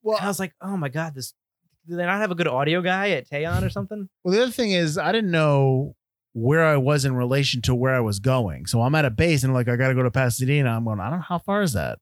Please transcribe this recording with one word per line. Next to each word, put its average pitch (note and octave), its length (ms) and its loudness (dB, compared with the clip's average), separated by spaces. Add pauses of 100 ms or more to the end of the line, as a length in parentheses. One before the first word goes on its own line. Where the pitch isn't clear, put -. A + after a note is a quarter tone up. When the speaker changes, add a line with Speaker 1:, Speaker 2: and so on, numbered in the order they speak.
Speaker 1:
Well, G#3+ 180 0
Speaker 2:
I F#3+ 60 -4
was G3+ 120 -4
like, F#3+ 220 -6
"Oh G3 160 -6
my D3 120 -2
God, D#3 260 -6
this, C3 180 -12 (560)
do E3+ 60 -8
they F3 100 -2
not F#3+ 140 -2
have G#3+ 100 0
a F3 60 -2
good E3 120 0
audio D3 360 0
guy F#3+ 280 0
at C#3+ 160 -4
Teon D3+ 360 -2
or F#3 80 -2
something?" G3+ 360 -8 (160)
Speaker 1:
Well, F3+ 120 2
the A3+ 80 4
other B3+ 80 0
thing A#3 200 -2
is, E3+ 280 0
I D#3+ 120 0
didn't G#3+ 200 0
know C#3+ 640 2 (380)
where C#3 300 2
I D#3 140 4
was C#3 280 2
in C3 100 0
relation B2+ 480 0
to B2+ 100 2
where C3 220 2
I B2+ 60 2
was G#2 180 -2
going. G2+ 480 -2
So A#2 160 0
I'm C3+ 100 2
at D#3 120 2
a B2+ 40 2
base D3+ 340 2
and, C3 100 2
like, B2 140 0
I B2 100 0
gotta C3 180 2
go B2+ 80 2
to B2 80 2
Pasadena. C3 580 2
I'm A2+ 140 -2
going, G#2+ 160 -4
"I F#2+ 100 -4
don't F3 100 -4
know. D#3 80 -10
How F3 120 -4
far G3+ 240 -2
is D#3 100 0
that?" C#2 280 -4